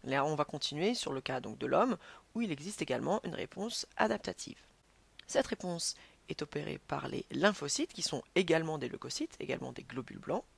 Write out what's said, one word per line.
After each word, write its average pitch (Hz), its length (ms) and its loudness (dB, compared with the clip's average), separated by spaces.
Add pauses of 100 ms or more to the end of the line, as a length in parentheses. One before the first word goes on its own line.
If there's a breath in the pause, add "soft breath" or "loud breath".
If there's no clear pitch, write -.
Là, 135 200 4
on 156 100 2
va 147 120 2
continuer 156 480 0
sur 147 180 -2
le 131 80 -2
cas 131 200 -2
donc 110 180 -8
de 123 80 -2
l'homme, 180 320 6 (360 loud breath)
où 226 60 0
il 214 100 0
existe 156 300 -4
également 135 440 2
une 170 100 -4
réponse - 520 -4 (120)
adaptative. 214 580 2 (720)
Cette 262 200 2
réponse - 480 -2 (360 loud breath)
est - 100 -4
opérée 147 380 -4
par 139 300 -4
les 135 220 -4
lymphocytes, 185 640 2
qui - 80 -12
sont 135 220 -2 (120)
également 160 440 4
des 131 100 -2
leucocytes, - 520 -6
également 127 320 -2
des 127 100 -10
globules 127 380 -8
blancs. 175 240 -2 (140)